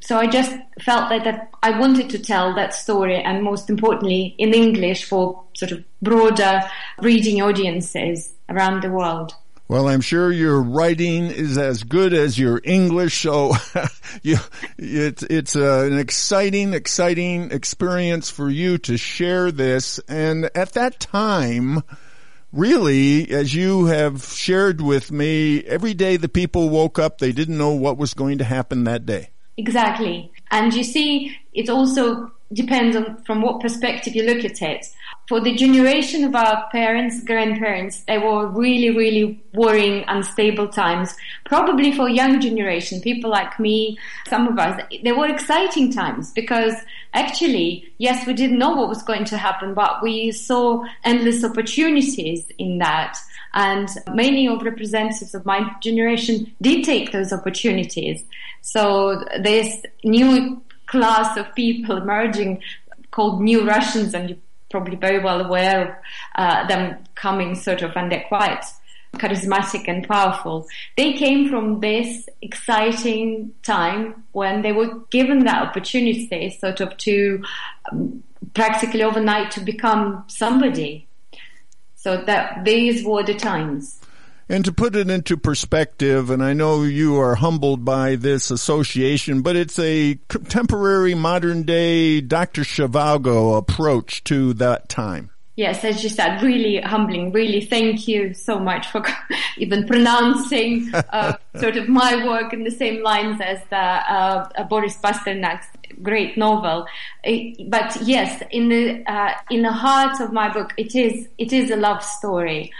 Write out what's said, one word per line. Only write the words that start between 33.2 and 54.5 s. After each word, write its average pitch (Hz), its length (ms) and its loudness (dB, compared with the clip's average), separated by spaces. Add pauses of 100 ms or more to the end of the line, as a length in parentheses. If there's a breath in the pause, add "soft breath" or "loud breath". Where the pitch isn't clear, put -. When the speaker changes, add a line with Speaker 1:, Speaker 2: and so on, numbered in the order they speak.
Speaker 1:
from 214 160 -2
what 220 200 0
perspective - 540 -4
you 220 80 2
look 233 220 2
at - 160 -6
it. 156 260 -6 (420 loud breath)
For 233 120 2
the 220 140 2
generation 262 680 6
of 254 100 2
our 220 360 2
parents, 233 540 0
grandparents, 214 800 -2
they 214 140 0
were 208 280 2
really, 240 440 2
really 214 520 2 (120)
worrying, 208 540 4
unstable 208 600 0
times. 180 460 0 (320 loud breath)
Probably 294 460 4
for 262 160 2
young 262 320 4
generation, 196 600 -2
people 233 300 -2
like 190 280 0
me, 220 400 0 (280 loud breath)
some 240 220 2
of 233 100 -2
us, 185 240 0 (200)
they 240 100 2
were 294 160 2
exciting 302 640 0
times 165 400 -4
because 226 420 0 (400 loud breath)
actually, 214 840 0
yes, 247 280 0
we 254 80 0
didn't 247 240 2
know 302 160 4
what 247 140 0
was 220 140 -6
going 208 240 -2
to 214 120 -4
happen, 190 360 -4
but 202 280 0
we 220 300 -2
saw 240 520 0 (200 loud breath)
endless 233 400 2
opportunities 226 1000 0 (120)
in 180 200 -4
that. 160 380 0 (380 loud breath)
And 202 340 2 (240)
many 262 360 4
of 226 140 -2